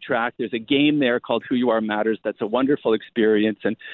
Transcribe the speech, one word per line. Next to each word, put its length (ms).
track. 320
There's 160
a 60
game 400
there 220
called 280
Who 60
You 160
Are 100
Matters. 440
That's 160
a 80
wonderful 460
experience. 680
And 140